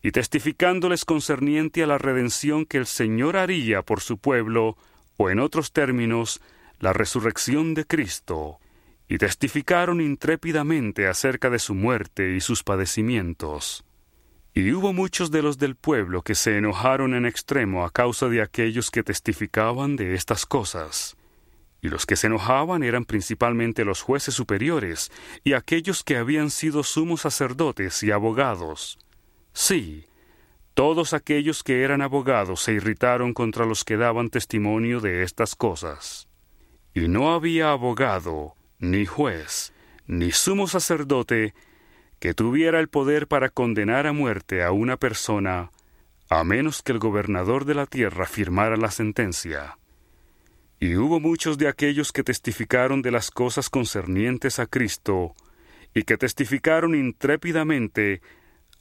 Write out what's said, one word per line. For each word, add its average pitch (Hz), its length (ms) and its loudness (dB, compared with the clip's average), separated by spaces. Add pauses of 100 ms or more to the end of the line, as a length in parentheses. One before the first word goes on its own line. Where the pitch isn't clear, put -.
y 104 100 0
testificándoles 175 920 0
concerniente 151 760 0
a 156 40 2
la 143 100 2
redención 135 680 0
que - 120 -4
el 127 80 0
Señor 120 500 0
haría 156 460 0
por 101 200 -2
su 113 160 -4
pueblo, 113 600 0 (400)
o 98 120 4
en 98 100 4
otros 151 340 0
términos, 117 680 0 (380)
la 92 140 2
resurrección 120 800 0
de 156 120 -2
Cristo, 85 720 -4 (500)
y 98 80 0
testificaron 170 840 2
intrépidamente 147 1080 0
acerca 127 420 0
de 120 100 2
su 104 160 -2
muerte 98 600 0
y 92 40 0
sus - 240 -2
padecimientos. 95 1200 -2 (720)
Y 98 180 2
hubo 190 220 0
muchos 180 380 -2
de 156 100 2
los 147 160 0
del 135 180 -2
pueblo 101 460 0
que 104 140 -2
se 107 220 2
enojaron 127 560 2
en 123 120 0
extremo 110 580 0
a 87 80 -4
causa 123 380 2
de 117 120 2
aquellos 113 500 -2
que 117 120 0
testificaban 117 920 -2
de 92 200 -2
estas 101 300 -2
cosas. - 720 -4 (640)
Y - 80 -2
los - 160 -4
que 95 100 2
se - 120 0
enojaban 135 560 2
eran 120 220 0
principalmente 117 800 0
los 98 160 -2
jueces 135 320 -2
superiores 110 800 -2 (320)
y 139 100 2
aquellos 165 500 0
que 139 140 0
habían 147 320 0
sido 147 340 0
sumos 160 380 0
sacerdotes 131 840 -2
y 104 80 4
abogados. 104 840 -2 (560)
Sí, 85 520 -2 (680)
todos 160 400 2
aquellos 147 500 0
que 127 200 2
eran 139 180 0
abogados 127 600 0
se 113 120 0
irritaron 123 600 2
contra 113 320 0
los 113 180 -2
que 110 140 0
daban 117 320 0
testimonio 113 720 0
de 92 220 0
estas 110 320 -2
cosas. - 720 -6 (640)
Y 82 140 0
no 127 260 2
había 160 380 2
abogado, 104 840 -2 (220)
ni 92 280 2
juez, 98 680 -4 (340)
ni 85 240 0
sumo 196 360 2
sacerdote 135 840 0 (680)
que 87 140 -2
tuviera 160 460 2
el 156 80 2
poder 147 400 0
para 135 220 2
condenar 117 580 2
a 147 60 0
muerte 101 500 0
a 87 80 2
una 117 260 2
persona, 101 760 -2 (580)
a 80 140 4
menos 131 380 0
que 135 100 -4
el 117 80 0
gobernador 104 680 0
de 147 100 0
la 139 100 -2
tierra 92 400 -2
firmara 101 520 0
la 110 140 0
sentencia. 92 840 -4 (1000)
Y 87 160 0
hubo 151 240 2
muchos 160 380 0
de 147 100 2
aquellos 143 460 0
que 139 100 -2
testificaron 127 800 0
de 123 100 0
las 117 200 -2
cosas 123 380 0
concernientes 113 880 0
a 117 80 0
Cristo, 98 680 -2 (580)
y 110 100 0
que 113 140 2
testificaron 156 800 2
intrépidamente, 139 1300 0 (600)